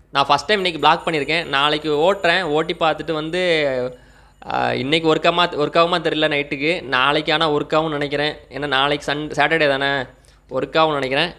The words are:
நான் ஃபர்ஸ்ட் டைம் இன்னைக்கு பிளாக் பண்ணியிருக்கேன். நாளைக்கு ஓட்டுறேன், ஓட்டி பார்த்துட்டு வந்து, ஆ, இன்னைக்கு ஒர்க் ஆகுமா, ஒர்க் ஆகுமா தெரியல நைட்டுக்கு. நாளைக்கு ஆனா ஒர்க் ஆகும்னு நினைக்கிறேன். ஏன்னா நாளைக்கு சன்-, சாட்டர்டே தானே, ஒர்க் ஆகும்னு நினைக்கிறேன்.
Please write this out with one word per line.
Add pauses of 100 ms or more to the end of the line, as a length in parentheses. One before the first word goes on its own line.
(120)
நான்
ஃபர்ஸ்ட்
டைம்
இன்னைக்கு
பிளாக்
பண்ணியிருக்கேன்.
நாளைக்கு
ஓட்டுறேன்,
ஓட்டி
பார்த்துட்டு
வந்து, (500)
ஆ,
இன்னைக்கு
ஒர்க்
ஆகுமா,
ஒர்க்
ஆகுமா
தெரியல
நைட்டுக்கு.
நாளைக்கு
ஆனா
ஒர்க்
ஆகும்னு
நினைக்கிறேன். (140)
ஏன்னா
நாளைக்கு
சன்-,
சாட்டர்டே
தானே, (460)
ஒர்க்
ஆகும்னு
நினைக்கிறேன்.